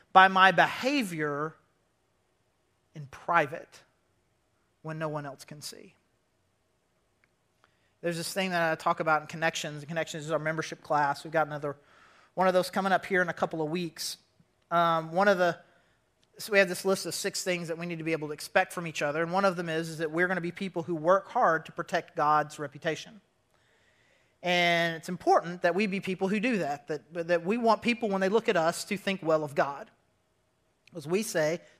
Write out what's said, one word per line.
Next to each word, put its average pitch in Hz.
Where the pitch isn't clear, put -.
by 185
my 190
behavior 165
in 147
private -
when 156
no 160
one 151
else 135
can 151
see. 98
There's 170
this 165
thing 190
that 170
I -
talk 170
about 151
in 151
Connections. 156
Connections 160
is 156
our 151
membership 160
class. 147
We've 156
got 156
another 147
one 185
of 185
those 180
coming 190
up 175
here 185
in 175
a 165
couple 170
of 151
weeks. 175
Um, 165
one 196
of 190
the, 175
so -
we 202
have 190
this 175
list 190
of 160
six -
things 175
that 165
we 170
need 170
to 160
be 165
able 151
to 151
expect -
from 175
each 156
other, 151
and 170
one 196
of 185
them 175
is, 165
is 156
that 160
we're 175
gonna 185
be 170
people 180
who 170
work 165
hard 170
to -
protect -
God's 151
reputation. 156
And 175
it's 160
important 180
that 170
we 208
be 196
people 190
who 214
do 226
that, 143
that, 165
that 170
we 220
want 226
people, 226
when 190
they 190
look 220
at 175
us, 165
to 202
think 196
well 156
of 143
God. 143
Because 151
we 190
say 170